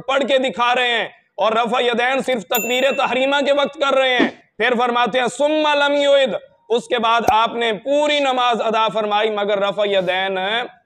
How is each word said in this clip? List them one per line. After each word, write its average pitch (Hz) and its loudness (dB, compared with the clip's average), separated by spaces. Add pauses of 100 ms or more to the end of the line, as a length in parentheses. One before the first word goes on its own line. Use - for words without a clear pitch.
पढ़ 269 0
के 262 2
दिखा 240 0
रहे 247 0
हैं 220 -2 (260)
और 220 0
रफ़ा 240 0
यदैन 240 0
सिर्फ 254 -2
तकबीर 254 0
तहरीमा 269 0
के 277 0
वक्त 277 -2
कर 277 0
रहे 262 2
हैं। 240 2 (280)
फिर 233 0
फरमाते 240 0
हैं, 247 0
"सुम्मा 302 0
लम 285 2
युइद", 277 2 (320)
उसके 233 -2
बाद 226 2
आपने 226 2 (100)
पूरी 294 0
नमाज 247 0
अदा 220 0
फरमाई 214 0
मगर 208 -2
रफ़ा 202 -2
यदैन 190 0 (480)